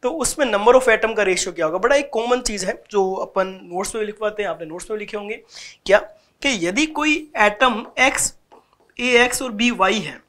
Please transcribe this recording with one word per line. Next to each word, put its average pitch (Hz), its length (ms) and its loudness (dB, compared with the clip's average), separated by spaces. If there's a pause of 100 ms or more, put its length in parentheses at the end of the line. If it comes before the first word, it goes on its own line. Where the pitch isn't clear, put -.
तो 247 80 0
उसमें 302 340 0
number 214 280 4
of 254 160 6
atom 220 280 2
का 214 60 2
रेशियो 180 300 0
क्या 160 120 -2
होगा। 160 120 -2
बड़ा 240 180 2
एक 285 180 0
कॉमन 240 280 0
चीज़ 208 240 -4
है 185 260 -6
जो 190 220 2
अपन 190 500 -4
नोट्स 185 320 -6
में 226 40 -4
भी 214 60 -2
लिखवाते 208 380 -6
हैं, 190 60 -4
आपने 165 160 -8
नोट्स 175 260 -12
में 214 60 -6
लिखे 208 200 -10
होंगे। 208 240 -10 (440)
क्या 294 140 6 (420)
कि 269 200 2
यदि 202 260 0
कोई 302 280 0 (240)
एटम 240 460 2 (160)
X, 269 280 2 (680)
A 247 220 2
X 254 200 0
और 254 120 -6
B 233 180 0 (100)
Y 190 140 4
है 160 340 -8